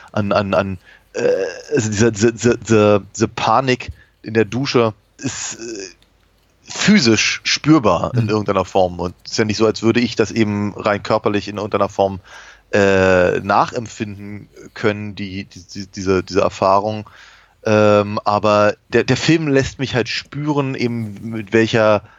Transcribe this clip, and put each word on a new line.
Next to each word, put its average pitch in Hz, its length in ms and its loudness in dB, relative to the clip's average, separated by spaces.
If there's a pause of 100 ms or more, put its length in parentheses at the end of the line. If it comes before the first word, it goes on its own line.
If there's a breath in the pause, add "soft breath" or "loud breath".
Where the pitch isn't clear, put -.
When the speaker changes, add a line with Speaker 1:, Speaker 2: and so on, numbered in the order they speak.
(120)
Speaker 1:
an, 104 200 -4
an, 98 200 0
an, 98 240 0 (380 soft breath)
äh, - 80 -4 (520)
also 117 140 -2
dieser, 107 260 2
the, 113 220 2
the, 120 160 2 (140)
the, 104 320 4 (160)
the 107 140 -2
Panik 127 640 -2 (280 soft breath)
in 110 140 -10
der 110 100 4
Dusche 117 480 0 (240)
ist, - 380 -8
äh, 110 320 -14 (840)
physisch 135 760 2
spürbar 104 680 2
in 120 100 0
Speaker 2:
Mhm. 104 60 -2
Speaker 1:
irgendeiner 101 340 0
Form 90 340 0
und 90 160 -6 (100)
es - 80 -14
ist - 60 -2
ja 117 60 0
nicht 107 120 -2
so, 110 100 2
als 110 180 0
würde 117 160 2
ich 120 160 -2
das 110 160 0
eben 104 420 -2
rein 104 260 -2
körperlich 104 460 -2
in 104 120 -10
irgendeiner 101 300 -2
Form, 98 300 -2 (540 loud breath)
äh, 95 680 4
nachempfinden 104 1120 -4 (260)
können, 104 400 -4
die, 98 300 -10
die, - 180 -20
die, 98 240 -16
diese, 95 380 0
diese 90 160 -2
Erfahrung. 101 680 0 (560 loud breath)
Ähm, 104 600 4
aber 104 500 2 (140)
der, 117 160 2
der 131 120 2
Film 160 300 0
lässt 135 320 0
mich 135 160 -6
halt 120 140 -2
spüren, 143 680 -4
eben 113 560 -6
mit 107 220 -8
welcher 110 500 4 (160 soft breath)